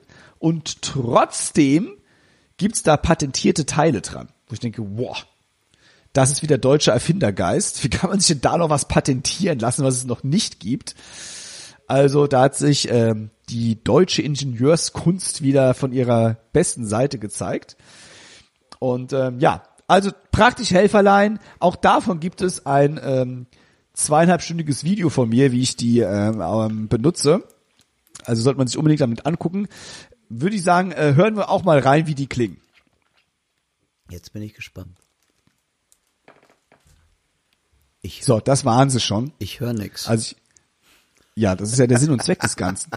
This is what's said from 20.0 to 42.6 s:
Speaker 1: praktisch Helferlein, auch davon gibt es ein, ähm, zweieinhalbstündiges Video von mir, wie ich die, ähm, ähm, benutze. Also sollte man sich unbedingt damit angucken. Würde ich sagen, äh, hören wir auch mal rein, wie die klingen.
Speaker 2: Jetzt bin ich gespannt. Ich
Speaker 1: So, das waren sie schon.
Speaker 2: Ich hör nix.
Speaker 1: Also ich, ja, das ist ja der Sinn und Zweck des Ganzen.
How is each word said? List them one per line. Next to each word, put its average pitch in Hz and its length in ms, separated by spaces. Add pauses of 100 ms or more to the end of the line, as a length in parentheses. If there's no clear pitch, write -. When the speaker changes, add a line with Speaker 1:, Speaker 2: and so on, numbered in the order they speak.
Speaker 1:
praktisch 233 380
Helferlein, 202 680 (200)
auch 170 180
davon 202 420
gibt 170 220
es 180 240
ein, 143 400
ähm, 127 420 (460)
zweieinhalbstündiges 165 920
Video 180 280
von 120 180
mir, 127 240
wie 123 80
ich 127 160
die, 117 240
ähm, 104 400
ähm, 110 480
benutze. 143 580 (800)
Also 117 160
sollte 127 160
man 131 100
sich 117 120
unbedingt 151 240
damit 117 240
angucken. 175 420 (600)
Würde 151 260
ich 185 60
sagen, 180 300
äh, 147 220
hören 214 220
wir 170 140
auch 180 140
mal 156 160
rein, 143 260
wie 156 80
die 135 140
klingen. 110 340 (1500)
Speaker 2:
Jetzt 90 240
bin 104 100
ich 107 120
gespannt. 92 420 (3000)
Ich - 240
Speaker 1:
So, 113 160
das 139 240
waren 127 240
sie 131 120
schon. 120 380
Speaker 2:
Ich - 220
hör 120 140
nix. - 340
Speaker 1:
Also 113 240
ich, - 40 (960)
ja, 101 220
das 104 160
ist 127 60
ja 127 80
der 120 120
Sinn 151 120
und 120 120
Zweck - 180
des - 160
Ganzen. 98 400